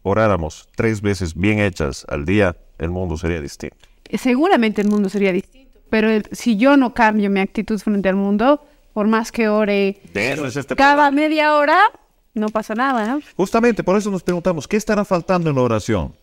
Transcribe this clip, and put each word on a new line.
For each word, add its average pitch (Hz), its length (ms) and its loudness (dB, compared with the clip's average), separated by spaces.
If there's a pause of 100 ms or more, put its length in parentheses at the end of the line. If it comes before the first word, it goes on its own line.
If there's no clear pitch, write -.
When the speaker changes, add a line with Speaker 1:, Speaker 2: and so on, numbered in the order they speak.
Speaker 1:
oráramos 98 720 -2
tres 110 260 -2
veces 95 320 -2
bien 104 260 0
hechas 85 500 -2
al 73 160 -6
día, 95 320 2 (200)
el 82 120 -4
mundo 90 280 -4
sería 85 220 -4
distinto". - 380 -12 (320)
Speaker 2:
Eh, 226 80 -4
seguramente 247 640 0
el 202 80 0
mundo 208 200 0
sería 196 220 0
distinto, - 480 -8 (100)
pero 220 180 2
el, 220 160 2 (100)
si 226 220 -2
yo 269 220 6
no 254 160 2
cambio 214 380 2
mi 196 80 2
actitud 202 400 -4
frente 202 300 -2
al 185 60 2
mundo, 208 480 2 (300)
por 214 140 -2
más 220 240 0
que 220 180 0
ore 202 520 0 (120)
Speaker 1:
De 214 200 -2
eso 151 120 -4
es 120 100 -6
este 135 200 -6
Speaker 2:
cada 277 180 4
Speaker 1:
programa. 285 220 2
Speaker 2:
media 302 400 2
hora, 302 240 2 (560)
no 214 140 -2
pasa 214 260 -6
nada, 240 320 -2
¿no? 285 140 -4 (140)
Speaker 1:
Justamente 226 480 0
por 190 140 2
eso 202 140 -2
nos 180 100 -4
preguntamos, 175 460 -2
¿qué 208 100 -2
estará 208 260 0
faltando 175 460 0
en 143 60 0
la 127 80 2
oración? 107 600 -2